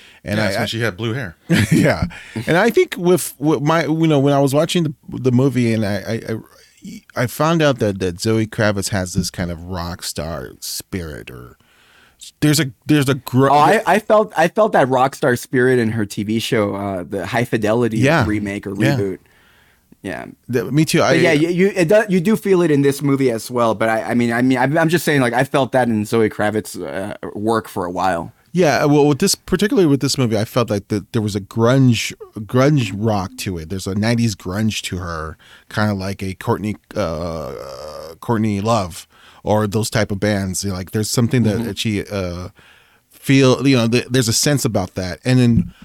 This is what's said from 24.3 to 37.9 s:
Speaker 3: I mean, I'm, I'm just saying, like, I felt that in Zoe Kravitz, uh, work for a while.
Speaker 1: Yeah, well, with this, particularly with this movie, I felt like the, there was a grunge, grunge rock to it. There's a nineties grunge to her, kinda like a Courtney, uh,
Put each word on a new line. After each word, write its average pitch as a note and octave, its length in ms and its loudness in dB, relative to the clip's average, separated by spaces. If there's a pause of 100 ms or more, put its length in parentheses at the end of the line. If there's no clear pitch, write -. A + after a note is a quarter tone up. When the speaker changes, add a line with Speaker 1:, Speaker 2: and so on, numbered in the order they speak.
Speaker 3:
I A#2+ 120 0
mean, C3 160 2
I'm, C3+ 180 2
I'm E3 120 2
just E3 160 0
saying, D3 160 2
like, A#2+ 120 0
I C3 120 2
felt C3+ 260 0
that B2 160 2
in G#2+ 180 0
Zoe A2 240 2
Kravitz, G#2+ 500 -4
uh, F2 360 -8 (200)
work A2 320 -2
for F#2+ 180 -6
a F2+ 60 -6
while. F2+ 420 -2 (200)
Speaker 1:
Yeah, D3+ 300 2
well, D3 240 4
with D3 120 2
this, G3 140 0
particularly G3 540 0
with C#3 140 2
this C#3 160 -2
movie, A2+ 200 0
I G#2 60 0
felt A#2 260 -2
like G#2 200 -4
the, G#2 240 -2
there A2+ 80 0
was G#2 160 -4
a - 20 -4
grunge, A#2 720 2 (220)
grunge B2 580 0
rock G2+ 440 -2
to F#2 200 -6
it. D#2+ 120 -10
There's F#2+ 180 -8
a F#2+ 80 -6
nineties A2+ 400 0
grunge G2+ 460 -4
to - 160 -8
her, E2 400 -8 (320)
kinda G#2+ 240 -2
like F#2+ 280 -6
a F#2+ 120 -6
Courtney, G2+ 420 -4 (180)
uh, D#2 1300 -8